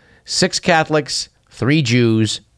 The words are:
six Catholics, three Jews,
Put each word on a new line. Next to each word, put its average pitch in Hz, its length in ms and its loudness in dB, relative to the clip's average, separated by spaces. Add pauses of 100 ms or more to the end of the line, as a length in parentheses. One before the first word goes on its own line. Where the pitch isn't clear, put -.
(260)
six - 340 -2
Catholics, 156 720 0 (200)
three 147 320 0
Jews, 113 600 2 (160)